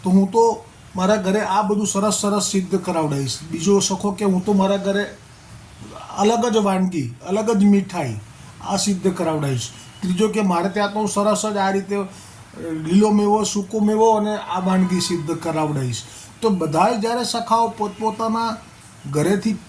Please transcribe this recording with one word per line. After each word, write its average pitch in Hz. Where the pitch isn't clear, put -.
તો 190
હું 190
તો 233
મારા 190
ઘરે 190
આ 208
બધું 208
સરસ 196
સરસ 202
સિદ્ધ 190
કરાવડાવીશ. 147
બીજો 190
સખો 196
કે 208
હું 185
તો 208
મારા 196
ઘરે 196
અલગ 220
જ 220
વાનગી, 185
અલગ 208
જ 202
મીઠાઈ 180
આ 196
સિદ્ધ 190
કરાવડાવીશ. 147
ત્રીજો 185
કે 214
મારે 185
ત્યાં 202
તો 214
હું 208
સરસ 202
જ 208
આ 196
રીતે 196
લીલો 165
મેવો, 208
સૂકો 202
મેવો 214
અને 214
આ 180
વાનગી 185
સિદ્ધ 160
કરાવડાવીશ. 151
તો 226
બધાય 185
જ્યારે 233
સખાઓ 226
પોતપોતાના 220
ઘરેથી 185